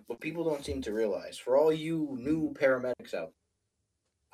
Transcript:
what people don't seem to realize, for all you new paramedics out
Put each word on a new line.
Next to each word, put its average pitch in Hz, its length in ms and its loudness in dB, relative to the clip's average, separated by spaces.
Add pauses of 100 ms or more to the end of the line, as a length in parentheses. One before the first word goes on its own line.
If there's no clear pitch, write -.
what 117 140 -8
people 160 240 -4
don't 147 180 -2
seem - 200 -4
to 110 100 -4
realize, 107 440 -2
for 127 200 4
all 160 160 6
you 156 440 -2
new 151 360 0
paramedics 127 600 0
out 82 200 -6 (1000)